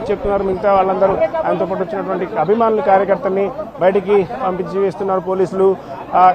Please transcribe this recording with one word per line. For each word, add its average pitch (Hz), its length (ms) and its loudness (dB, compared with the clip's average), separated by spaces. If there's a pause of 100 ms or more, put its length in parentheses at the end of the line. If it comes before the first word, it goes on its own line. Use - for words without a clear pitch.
(100)
చెప్తున్నారు. 196 320 -2
మిగతా 190 300 0
వాళ్ళందరూ 190 440 2 (280)
ఆయనతో 180 220 -2
పాటు 185 160 -4
వచ్చినటువంటి 185 560 -4
అభిమానులు, 214 440 2
కార్యకర్తల్ని 196 680 2 (300)
బయటికి 196 460 2 (180)
పంపించి 185 340 -4
వేస్తున్నారు 190 420 -2
పోలీసులు. 185 560 0 (380)
ఆ, 180 200 6